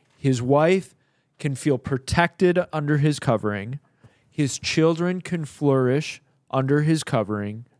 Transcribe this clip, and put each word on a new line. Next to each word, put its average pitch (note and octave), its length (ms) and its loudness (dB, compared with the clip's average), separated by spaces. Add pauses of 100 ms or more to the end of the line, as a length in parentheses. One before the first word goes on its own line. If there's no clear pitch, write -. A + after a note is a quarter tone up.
(180)
His C3 240 0
wife D#3 540 2 (440)
can C#3 160 -4
feel C3+ 220 0
protected F3 800 0 (140)
under D3+ 240 0
his D3 200 2
covering. G#2+ 640 -2 (500)
His C#3+ 300 -4
children E3+ 640 0
can E3 240 -6
flourish C3+ 760 0 (300)
under C3+ 300 2
his D#3 220 0
covering. G#2 640 -4 (140)